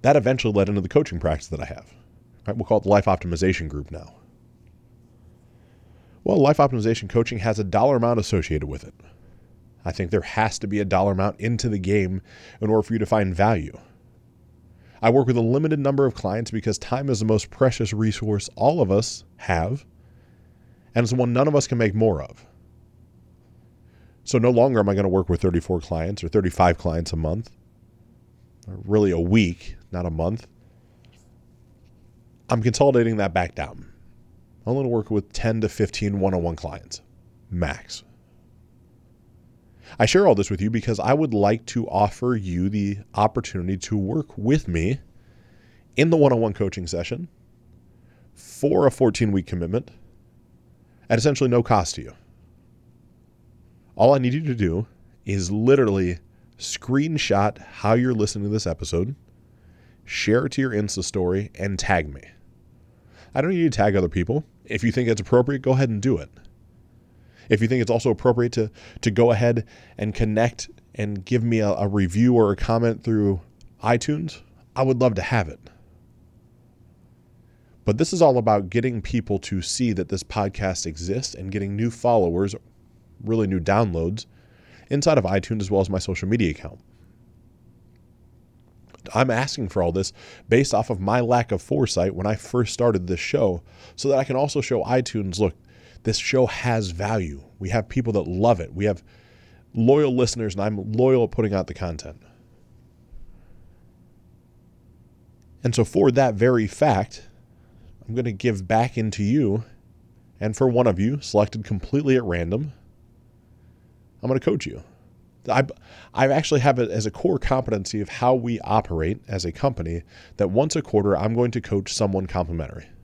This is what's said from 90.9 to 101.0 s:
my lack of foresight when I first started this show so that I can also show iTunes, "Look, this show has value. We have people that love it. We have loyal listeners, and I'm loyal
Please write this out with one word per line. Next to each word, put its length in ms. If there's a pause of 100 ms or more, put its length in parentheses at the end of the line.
my 220
lack 320
of 80
foresight 520
when 140
I 80
first 380
started 340
this 140
show 420 (320)
so 140
that 80
I 80
can 100
also 240
show 240
iTunes, 560
"Look, 160 (480)
this 140
show 280
has 460
value. 500 (160)
We 120
have 180
people 260
that 140
love 320
it. 140
We 100
have 180 (720)
loyal 400
listeners, 420
and 60
I'm 300
loyal 320